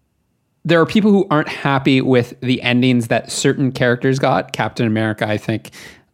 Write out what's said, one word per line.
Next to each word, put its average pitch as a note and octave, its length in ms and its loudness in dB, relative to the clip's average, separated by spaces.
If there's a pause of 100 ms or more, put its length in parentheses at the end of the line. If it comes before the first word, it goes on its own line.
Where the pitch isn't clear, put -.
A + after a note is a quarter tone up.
(640)
there E3 160 2
are D#3+ 60 4
people G#3+ 240 2
who G3+ 200 2
aren't D3 180 0
happy C#3 540 0
with B2 380 0
the B2 220 -2
endings B2 460 2
that - 240 -2
certain C3+ 400 0
characters C3 460 0
got. C3+ 340 0
Captain A#2 340 -4
America, A2 400 -2
I G#2+ 120 -2
think, - 320 -6 (440)